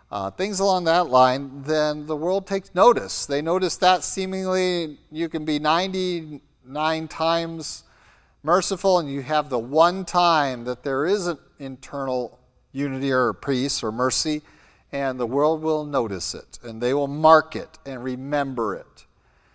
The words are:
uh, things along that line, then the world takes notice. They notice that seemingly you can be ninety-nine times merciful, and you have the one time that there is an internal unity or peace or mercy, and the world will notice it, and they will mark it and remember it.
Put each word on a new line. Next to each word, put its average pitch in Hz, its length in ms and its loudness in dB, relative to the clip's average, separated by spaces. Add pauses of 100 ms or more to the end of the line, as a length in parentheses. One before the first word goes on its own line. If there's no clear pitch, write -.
(120)
uh, 98 180 -4
things 190 300 -6
along 185 240 2
that 165 240 4
line, 131 560 4
then 151 420 0
the 156 80 -4
world 180 320 -2
takes 196 260 -6
notice. 175 540 4
They 143 160 -2
notice 175 360 -2
that 185 260 4
seemingly 185 920 -2 (140)
you 160 180 -4
can 156 160 -6
be 151 140 0
ninety-nine 160 1500 -2
times 165 760 -4 (600)
merciful, 180 560 2
and 143 100 -6
you 139 120 -4
have 147 280 -2
the 127 80 0
one 160 460 2
time 151 600 2
that 123 200 -8
there 139 200 -2
is 185 220 0
an 160 120 -4 (200)
internal 135 800 -8 (320)
unity 135 400 -4
or 123 220 2
peace 135 500 -2
or 110 80 -2
mercy, 131 520 -2 (500)
and 135 260 -4
the 123 80 0
world 151 360 2
will 156 220 -2
notice 117 480 -4
it, - 300 -16
and 113 180 -14
they 123 140 0
will 143 140 0
mark 156 480 6
it - 280 -10
and 127 200 -10
remember 131 720 -4
it. - 300 -18 (480)